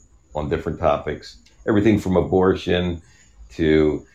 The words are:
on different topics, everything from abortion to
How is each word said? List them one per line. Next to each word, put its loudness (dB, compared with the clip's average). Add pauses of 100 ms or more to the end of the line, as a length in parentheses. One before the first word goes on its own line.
(360)
on -6
different -6
topics, -4 (300)
everything 4
from -2
abortion 0 (500)
to 0